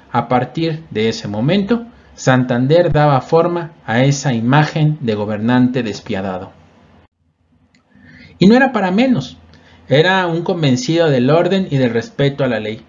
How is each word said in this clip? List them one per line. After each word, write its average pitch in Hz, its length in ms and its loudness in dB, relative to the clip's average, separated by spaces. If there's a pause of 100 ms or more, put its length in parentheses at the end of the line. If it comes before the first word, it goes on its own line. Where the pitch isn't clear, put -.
(120)
A 120 160 -2
partir 156 600 -4
de 107 180 -2
ese - 200 -6
momento, 202 560 -2 (300)
Santander 131 800 0
daba 147 300 2
forma 165 500 -2 (140)
a 117 180 0
esa 139 300 0
imagen 151 640 0
de 113 140 -2
gobernante 120 680 0
despiadado. 98 720 -8 (1900)
Y 180 80 6
no 220 80 8
era 254 180 4
para 196 180 -2
menos, 214 480 0 (500)
era 180 380 2
un 170 160 -2
convencido 165 640 0
del 127 220 2
orden 180 400 0
y 143 80 0
del 127 120 2
respeto 139 540 -2
a 131 40 -2
la 110 120 -2
ley, 107 280 -10